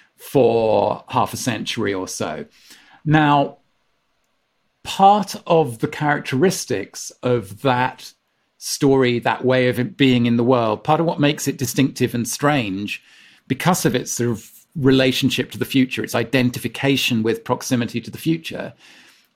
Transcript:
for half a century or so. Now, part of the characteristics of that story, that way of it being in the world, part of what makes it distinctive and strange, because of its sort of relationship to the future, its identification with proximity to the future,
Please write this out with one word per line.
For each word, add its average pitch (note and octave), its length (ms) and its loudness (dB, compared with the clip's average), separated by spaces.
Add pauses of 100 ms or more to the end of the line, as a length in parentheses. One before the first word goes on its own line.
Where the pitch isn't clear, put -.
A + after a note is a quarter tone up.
(160)
for A2+ 920 2
half A2+ 240 0
a A#2+ 40 -8
century A2 580 -4
or F#2 140 -8
so. D#2 360 -8 (600)
Now, D3 540 2 (1200)
part G3 540 2 (100)
of D3+ 320 2
the C#3+ 100 -2
characteristics - 1200 -2 (100)
of A2 400 -2
that B2+ 500 -2 (460)
story, C3 640 2
that A#2 240 -2
way B2+ 240 4
of A#2 100 -2
it - 180 -4
being B2 300 4
in A#2 100 2
the A#2+ 80 2
world, A#2 400 2
part D#3 160 2
of E3 60 0
what D#3+ 140 -2
makes C#3+ 260 0
it C#3 100 -2
distinctive B2+ 580 -2
and A#2 140 -4
strange, G#2 720 -2 (440)
because F3 400 0
of C3 80 0
its - 180 -4
sort A#2+ 180 -2
of G2+ 200 -8 (260)
relationship C3 720 2
to G#2+ 80 -12
the A#2 60 -4
future, B2+ 400 0
its - 100 -6
identification B2 1080 0
with A2+ 220 -2
proximity A#2 560 -4
to G#2+ 100 -12
the - 80 -14
future, - 540 -6 (640)